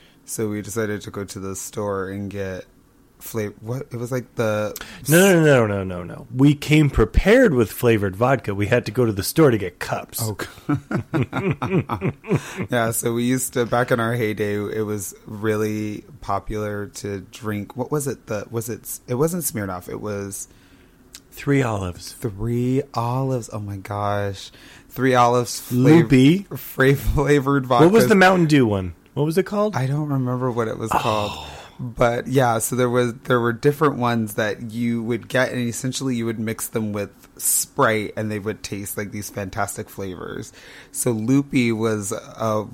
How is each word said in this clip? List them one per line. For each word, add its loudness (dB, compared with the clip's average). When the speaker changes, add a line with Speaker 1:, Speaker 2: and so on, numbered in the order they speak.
Speaker 1:
so -6
we -6
decided -4
to -14
go -8
to -12
the -8
store -6
and -8
get -8
fla-, -6
what? -8
It -10
was -8
like -6
the -2
Speaker 2:
No, 6
no, 6
no, 6
no, -2
no, -8
no. -14
We 6
came 4
prepared 6
with 4
flavored 2
vodka. 0
We 0
had 2
to -6
go 2
to 2
the -4
store 4
to 2
get -6
cups. -6
Speaker 1:
Oh, -4
<laughs> -2
yeah, 0
so -2
we 0
used -2
to, 0
back 0
in 4
our 0
heyday, 0
it -2
was -6
really -2
popular -6
to -8
drink, -8
what -6
was -2
it? -8
The, -6
was -6
it, -10
it -2
wasn't 0
Smirnoff, -6
it -8
was -8
Speaker 2:
Three 0
Olives. -4
Speaker 1:
Three -2
Olives. -4
Oh -8
my -10
gosh. -4
Three 2
Olives 4
flav-, 2
Speaker 2:
Loopy. 6
Speaker 1:
fra-, 2
flavored 2
vodka. 6
Speaker 2:
What 6
was 6
the 6
Mountain 6
Dew 6
one? -2
What -2
was 0
it 2
called? -2
Speaker 1:
I 0
don't -2
remember -2
what -2
it -6
was -6
Speaker 2:
Oh. 0
Speaker 1:
called. -2
But 0
yeah, 4
so -2
there 4
was, 2
there 4
were 2
different 2
ones 0
that -2
you -2
would -4
get, 2
and -4
essentially -4
you -2
would -4
mix -4
them -2
with -4
Sprite, 0
and -4
they -4
would -6
taste -10
like -8
these -10
fantastic -6
flavors. -10
So -2
Loopy 2
was -2
a -4